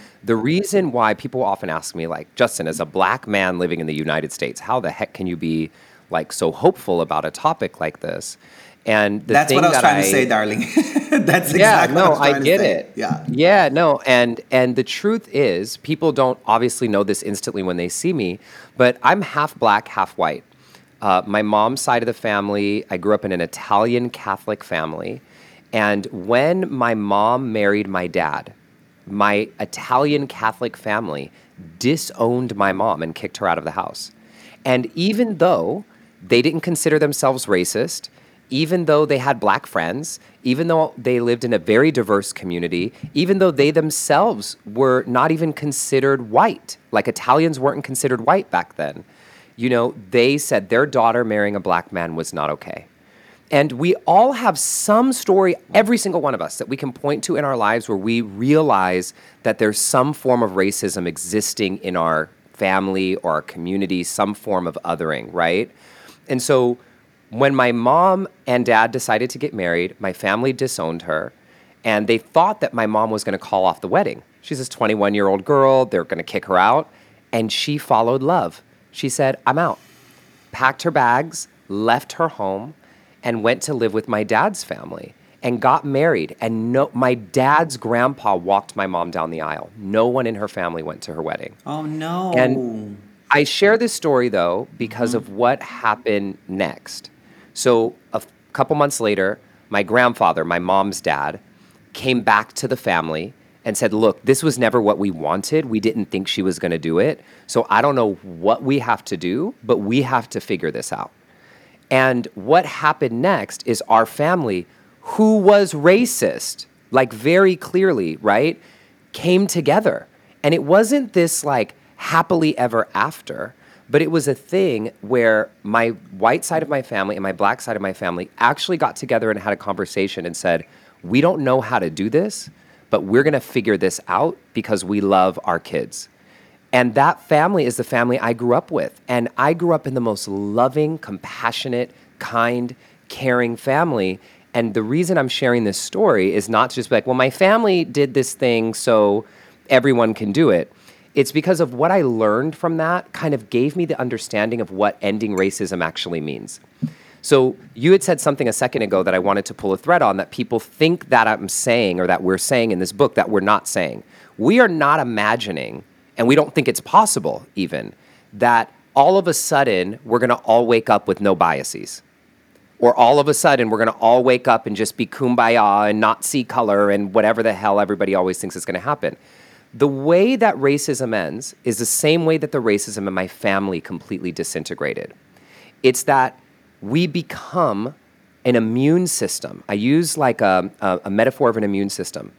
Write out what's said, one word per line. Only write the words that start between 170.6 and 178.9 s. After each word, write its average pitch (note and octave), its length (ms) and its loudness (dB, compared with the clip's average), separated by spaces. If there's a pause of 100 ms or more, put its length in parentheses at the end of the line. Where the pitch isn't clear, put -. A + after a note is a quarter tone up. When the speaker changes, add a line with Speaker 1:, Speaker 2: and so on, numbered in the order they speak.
Speaker 1:
wake A2+ 220 2
up G#2 200 2
with G2 120 -2
no G2+ 140 4
biases. D#2 680 -2 (760)
Or A#2+ 160 6
all B2 240 6
of C#3+ 80 2
a D3 80 4
sudden B2+ 360 2
we're A2 80 2
gonna A2+ 200 2
all A#2+ 240 6
wake B2 240 2
up A#2 200 2
and G#2 100 -6
just G#2 200 -4
be A#2 100 -2
kumbaya A2+ 840 4
and G#2+ 80 0
not A2 260 2
see C3 200 -2
color G#2 460 2
and G2+ 220 0
whatever A2 300 2
the A2 120 0
hell G2+ 260 0
everybody G2 340 0
always F#2 240 0
thinks F#2+ 160 -10
is F2+ 100 -12
gonna F2+ 140 -6
happen. A2 380 -4 (580)